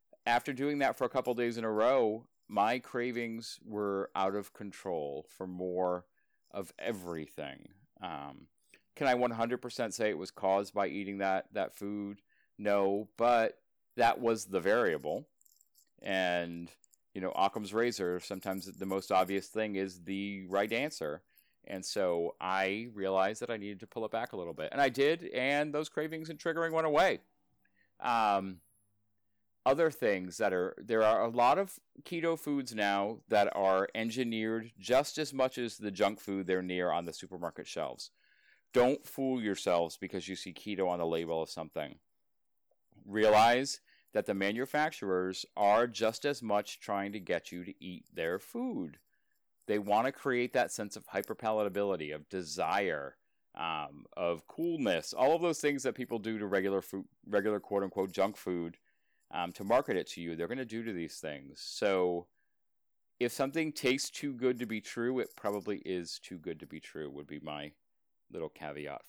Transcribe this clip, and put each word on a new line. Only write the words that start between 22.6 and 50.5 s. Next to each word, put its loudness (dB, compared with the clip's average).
realized 0
that -6
I -4
needed -8
to -16
pull -6
it -8
back -2
a -8
little -6
bit. -6
And -2
I 4
did, 2
and 0
those -2
cravings -6
and -12
triggering -2
went 2
away. 6
Um, 2
other 6
things 0
that 2
are, 2
there 2
are 6
a 2
lot 6
of -4
keto -2
foods -2
now 2
that 4
are 4
engineered -2
just 2
as -4
much 0
as -4
the -4
junk 2
food -4
they're 2
near 0
on 0
the -8
supermarket -10
shelves. -6
Don't 4
fool -2
yourselves 2
because -8
you -6
see -12
keto -2
on 0
the 0
label 0
of -6
something. -8
Realize 6
that 0
the 0
manufacturers -2
are 6
just -2
as -4
much -2
trying -4
to -6
get -4
you -10
to -12
eat -12
their -2
food. -8
They 0
want 2
to -2
create -2